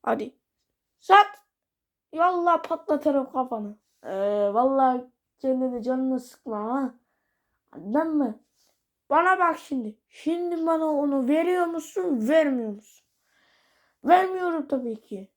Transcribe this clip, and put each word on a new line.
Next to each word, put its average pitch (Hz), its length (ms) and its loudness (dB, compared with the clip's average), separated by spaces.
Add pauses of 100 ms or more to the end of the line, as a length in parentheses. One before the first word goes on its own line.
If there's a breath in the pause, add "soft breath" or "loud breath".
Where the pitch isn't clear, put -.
Hadi. - 320 -4 (640)
Sat. 403 280 6 (840)
Yallah 339 500 2
patlatırım 294 680 0
kafanı. 226 460 -6 (260)
Ee, - 60 -12 (440)
vallahi 254 480 2 (380)
kendini 254 440 -2
canını 262 360 -2
sıkma 233 380 -10
ha. 254 360 -4 (800)
Anladın 302 460 -4
mı? 240 220 -2 (720)
Bana 359 300 4
bak 330 200 2
şimdi. 226 360 -8 (140)
Şimdi 339 560 -4
bana 320 200 0
onu 285 420 0
veriyor 339 380 2
musun, 330 640 -4
vermiyor 269 420 2
musun? - 380 -16 (960)
Vermiyorum 359 640 2
tabii 240 340 -6
ki. 196 360 -16